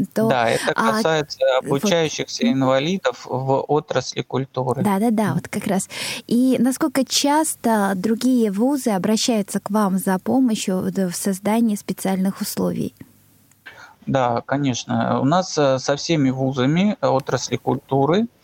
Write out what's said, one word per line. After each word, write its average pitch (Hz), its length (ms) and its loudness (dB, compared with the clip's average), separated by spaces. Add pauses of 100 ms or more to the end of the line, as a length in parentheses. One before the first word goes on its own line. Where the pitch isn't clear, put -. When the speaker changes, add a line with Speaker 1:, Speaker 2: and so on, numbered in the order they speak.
(140)
Speaker 1:
То, 220 140 2
Speaker 2:
да, 120 220 2
это - 260 0
Speaker 1:
а, 226 160 2
Speaker 2:
касается 160 480 0 (240)
Speaker 1:
вот. - 40 -8
Speaker 2:
обучающихся 147 840 0
инвалидов 135 800 0
в 135 400 0
отрасли - 540 -2
культуры. 135 600 -4
Speaker 1:
Да, 196 160 2
да, 233 100 2
да, 208 260 0
вот - 120 -4
как - 200 -6
раз. 190 200 -2 (400)
И 254 320 2
насколько 262 460 0
часто 233 920 0
другие 220 560 0
вузы 247 380 0
обращаются 208 720 0
к - 80 -8
вам 202 280 2
за 185 220 0
помощью 220 600 0
в, 185 320 -2
в - 40 -8
создании 208 640 0
специальных 190 640 -2
условий? 180 520 -4 (1120)
Speaker 2:
Да, 123 400 0
конечно. 123 760 0
У 127 40 0
нас, 180 320 0
э, 135 220 2
со 143 160 -2
всеми 143 340 0
вузами 139 720 0
отрасли 131 540 -2
культуры, 139 720 0 (160)